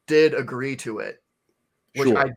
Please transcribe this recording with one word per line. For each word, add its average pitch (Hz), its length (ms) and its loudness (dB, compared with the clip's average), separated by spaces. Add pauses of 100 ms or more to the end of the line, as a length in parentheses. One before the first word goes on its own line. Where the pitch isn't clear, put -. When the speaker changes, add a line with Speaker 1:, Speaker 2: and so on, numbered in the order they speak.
Speaker 1:
did 156 260 4
agree 127 440 -6
to 107 220 -10
it, 104 240 -12 (720)
which 135 140 2
Speaker 2:
Sure. 110 80 4
Speaker 1:
I 135 200 0